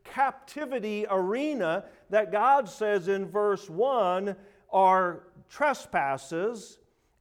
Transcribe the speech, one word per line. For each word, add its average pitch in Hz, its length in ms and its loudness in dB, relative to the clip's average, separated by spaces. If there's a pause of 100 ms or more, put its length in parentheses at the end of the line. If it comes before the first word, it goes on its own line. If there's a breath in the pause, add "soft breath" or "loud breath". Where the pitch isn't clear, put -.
captivity 254 1040 -4
arena 202 760 -2 (240 loud breath)
that 202 200 2
God 233 380 4
says 202 400 -2
in 196 180 0
verse 196 440 -2
one 196 640 0 (340 loud breath)
are 185 540 4 (240)
trespasses 185 1300 -4 (440)